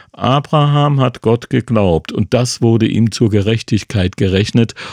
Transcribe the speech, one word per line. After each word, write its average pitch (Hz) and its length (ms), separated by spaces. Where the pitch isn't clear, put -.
„Abraham 147 880
hat 127 220
Gott 120 280
geglaubt 104 600
und - 220
das 123 280
wurde 113 260
ihm 110 240
zur 117 180
Gerechtigkeit 101 880
gerechnet 101 580